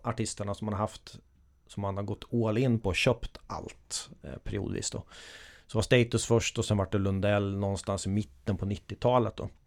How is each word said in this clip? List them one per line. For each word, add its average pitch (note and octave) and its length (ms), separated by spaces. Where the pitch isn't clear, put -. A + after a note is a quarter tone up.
artisterna G#2+ 520
som - 100
man G#2 100
har G2 60
haft, - 380
som - 140
man G2 160
har G2+ 80
gått G2+ 200
all A2 240
in A#2 220
på - 80
och F#2 80
köpt - 500
allt, - 640
eh, C#2+ 80
periodvis - 460
då. - 120
Så - 120
var A2 40
Status A#2+ 440
först - 320
och A2 60
sen A2 120
var G2 140
det G#2+ 80
Lundell G2 580
någonstans G2 500
i - 20
mitten G2+ 480
på F#2+ 100
nittiotalet A2+ 720
då. - 120